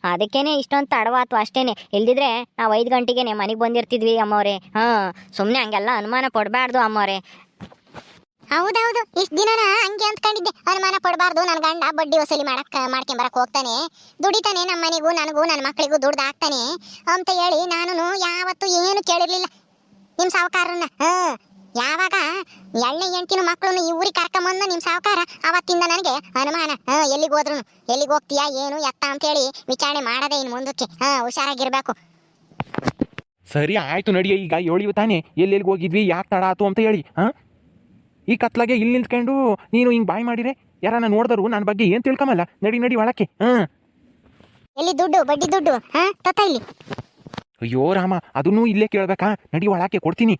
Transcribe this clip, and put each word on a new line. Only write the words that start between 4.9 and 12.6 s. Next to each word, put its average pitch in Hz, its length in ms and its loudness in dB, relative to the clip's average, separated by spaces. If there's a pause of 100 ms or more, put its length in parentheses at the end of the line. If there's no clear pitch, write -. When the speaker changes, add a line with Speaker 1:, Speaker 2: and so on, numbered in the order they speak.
Speaker 1:
ಸುಮ್ನೆ 214 220 0
ಹಂಗೆಲ್ಲ 214 360 0
ಅನುಮಾನ 226 380 -2
ಪಡ್ಬಾರ್ದು 233 460 0
ಅಮ್ಮವ್ರೆ. 214 380 2 (1400)
Speaker 2:
ಹೌದೌದು, 427 480 0 (200)
ಇಷ್ಟ್ 381 180 -4
ದಿನನ 453 240 2 (200)
ಹಂಗೆ 415 260 -2
ಅಂದ್ಕೊಂಡಿದ್ದೆ, 427 440 -2 (180)
ಅನುಮಾನ 381 340 0
ಪಡ್ಬಾರ್ದು, 349 440 2
ನನ್ 320 180 0
ಗಂಡ 320 180 0 (140)
ಬಡ್ಡಿ 320 220 2
ವಸೂಲಿ 294 280 0
ಮಾಡಕ್, 269 260 -6 (200)